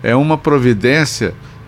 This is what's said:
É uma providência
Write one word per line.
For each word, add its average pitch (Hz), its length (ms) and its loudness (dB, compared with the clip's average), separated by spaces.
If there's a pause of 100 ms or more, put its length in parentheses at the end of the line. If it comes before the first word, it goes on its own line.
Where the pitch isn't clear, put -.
É 113 120 0
uma 151 240 0
providência 127 960 0 (340)